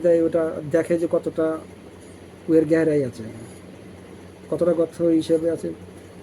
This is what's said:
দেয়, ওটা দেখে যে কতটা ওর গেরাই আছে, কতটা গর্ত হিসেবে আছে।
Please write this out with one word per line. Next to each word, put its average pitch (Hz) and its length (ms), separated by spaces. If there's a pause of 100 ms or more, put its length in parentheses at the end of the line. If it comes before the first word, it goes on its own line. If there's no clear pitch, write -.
দেয়, 170 180
ওটা 165 200 (280)
দেখে 165 300
যে 170 100
কতটা 165 360 (1000)
ওর 160 220
গেরাই 156 380
আছে, 113 140 (1300)
কতটা 170 240
গর্ত 165 280
হিসেবে 165 500
আছে। 160 180 (540)